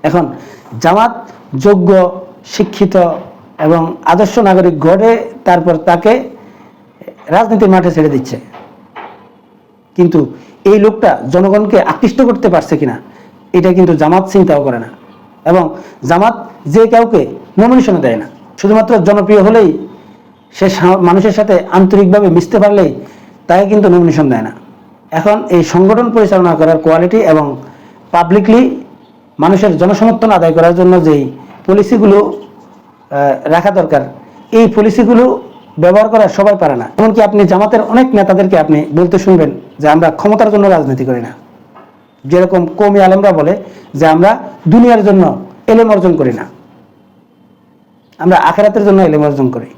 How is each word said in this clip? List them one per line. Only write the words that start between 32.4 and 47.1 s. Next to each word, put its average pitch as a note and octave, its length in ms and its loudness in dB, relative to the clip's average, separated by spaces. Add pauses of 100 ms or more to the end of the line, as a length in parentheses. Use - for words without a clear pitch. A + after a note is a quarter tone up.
আহ, C#3+ 380 -2
রাখা F3 220 0
দরকার, D#3+ 300 -2 (520)
এই A3+ 160 4
পলিসিগুলো A3+ 760 0 (360)
ব্যবহার F#3+ 300 2
করা G#3+ 200 2
সবাই G3 320 0
পারে C#3+ 160 0
না। A#2 120 -8 (100)
এমনকি G#3+ 240 2
আপনি G3+ 220 2
জামাতের G#3 380 0
অনেক B3 320 0
নেতাদেরকে F#3+ 440 0
আপনি D3+ 260 0 (120)
বলতে F3+ 220 0
শুনবেন E3 320 2 (280)
যে, D3+ 100 0
"আমরা D#3+ 220 2
ক্ষমতার G#3+ 400 0
জন্য G3+ 160 0
রাজনীতি C3+ 380 0
করি B2 160 -4
না।" A2+ 120 -12 (920)
যেরকম F3+ 420 0
কওমি G3+ 340 0
আলেমরা F#3+ 320 4
বলে E3 300 -2 (320)
যে, D3+ 120 0
"আমরা F3 320 2 (300)
দুনিয়ার A#3 360 4
জন্য F#3+ 360 2 (260)
এলেম A3+ 240 2
অর্জন F3+ 260 0
করি C3 160 -2
না, G2+ 120 -10 (1700)